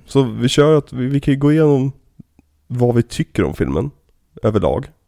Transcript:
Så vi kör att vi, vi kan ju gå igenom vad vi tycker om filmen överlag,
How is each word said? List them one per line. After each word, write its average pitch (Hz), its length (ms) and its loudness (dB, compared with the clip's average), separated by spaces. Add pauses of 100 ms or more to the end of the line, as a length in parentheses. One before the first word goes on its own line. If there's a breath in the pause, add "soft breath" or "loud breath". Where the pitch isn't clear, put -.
Så 139 160 2
vi 113 260 -2
kör 151 300 4
att - 140 -6
vi, 127 140 -6
vi 139 140 -2
kan 143 140 0
ju 135 60 -6
gå 147 120 2
igenom 143 400 2 (720)
vad 120 280 0
vi 117 80 2
tycker - 420 -4
om 71 100 -4
filmen 85 360 -4 (520)
överlag, 107 440 0 (200)